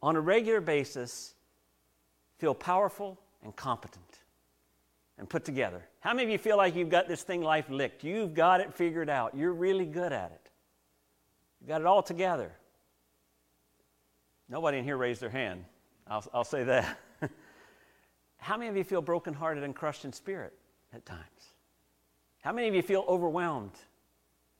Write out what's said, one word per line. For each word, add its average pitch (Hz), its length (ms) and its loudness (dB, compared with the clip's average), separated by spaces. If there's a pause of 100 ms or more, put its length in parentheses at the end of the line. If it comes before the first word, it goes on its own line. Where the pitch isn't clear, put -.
on 151 140 2
a 160 60 2
regular 214 400 4
basis 143 760 -2 (1040)
feel 151 160 2
powerful 190 640 0 (240)
and 107 140 -16
competent - 640 -8 (1000)
and 98 100 -14
put 165 160 -4
together? 107 380 -4 (180)
How 214 120 -2
many 247 120 0
of 220 60 -2
you 208 80 0
feel 214 180 4
like 185 200 4
you've 175 140 0
got 175 180 4
this 170 140 -4
thing 175 200 -4
life 156 260 2
licked? 135 360 -4
You've 185 300 -4
got 180 260 6
it 190 120 -6
figured 165 380 -2
out. 123 240 0
You're 165 200 0
really 185 320 0
good 165 260 -4
at 92 180 -4
it. - 200 -20 (1120)
You've 123 80 -16
got 156 120 0
it 160 60 0
all 190 160 8
together. 170 500 -2 (2000)
Nobody 143 300 0
in 123 60 -2
here 139 120 -2
raised 123 240 0
their 117 100 -6
hand. 101 340 -4 (420)
I'll, 107 260 -4
I'll 120 120 0
say 131 200 -2
that. 127 340 2 (220)
<laughs> 156 100 -4 (1080)
How 208 180 -4
many 233 120 -6
of 202 80 -2
you 190 80 2
feel 180 180 0
brokenhearted 156 640 -2
and 139 100 -6
crushed - 300 -6
in 135 80 -8
spirit 180 400 -10 (400)
at 117 120 -18
times? 82 180 -14 (1200)
How 156 100 -2
many 233 160 -2
of 202 60 0
you 180 80 4
feel 190 260 2
overwhelmed? 165 640 0 (880)